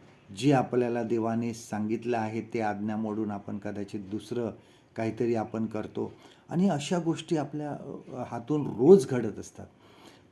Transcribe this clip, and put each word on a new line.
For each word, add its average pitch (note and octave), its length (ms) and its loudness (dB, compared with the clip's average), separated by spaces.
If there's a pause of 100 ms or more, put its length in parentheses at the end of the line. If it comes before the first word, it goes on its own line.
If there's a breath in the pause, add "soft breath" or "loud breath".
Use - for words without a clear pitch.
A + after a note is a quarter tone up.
(380 loud breath)
जी B2+ 140 2
आपल्याला A#2+ 520 2
देवाने A2+ 500 -2
सांगितलं A2+ 640 -4
आहे A2 240 -2
ते A2 200 -4
आज्ञा G#2+ 340 -2
मोडून G#2+ 360 -2
आपण G#2 260 -8
कदाचित G#2 420 -8
दुसरं G#2 520 -4 (440 loud breath)
काहीतरी A2+ 400 0
आपण A2 300 -2
करतो G#2+ 480 -6 (360 loud breath)
आणि F#3 200 2
अशा E3 300 0
गोष्टी D#3+ 380 -2
आपल्या, D3+ 340 -6
अ, - 560 -10
हातून B2+ 400 -2
रोज C3+ 400 10
घडत A2+ 320 -2
असतात. F#2 260 -14 (680 loud breath)